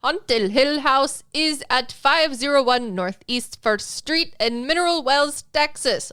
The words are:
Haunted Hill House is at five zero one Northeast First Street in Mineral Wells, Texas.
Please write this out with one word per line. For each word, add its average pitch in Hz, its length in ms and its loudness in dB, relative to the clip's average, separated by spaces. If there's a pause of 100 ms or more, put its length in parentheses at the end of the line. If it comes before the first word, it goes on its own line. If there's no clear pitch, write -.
Haunted 240 480 0
Hill 285 300 2
House 269 420 0 (100)
is 311 380 -2
at 247 200 0
five 311 440 2
zero 277 260 2
one 247 320 0
Northeast 190 680 -6
First 214 260 0
Street 330 500 -4
in 233 280 -2
Mineral 339 340 0
Wells, 285 420 0 (100)
Texas. 294 600 -2